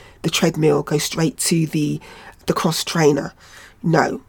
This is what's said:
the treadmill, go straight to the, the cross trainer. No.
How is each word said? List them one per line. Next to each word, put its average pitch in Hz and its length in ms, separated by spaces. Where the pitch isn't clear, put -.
the - 80
treadmill, 156 540
go 151 160
straight 160 360
to 165 300
the, 151 340
the 165 80
cross - 300
trainer. - 500
No. 160 480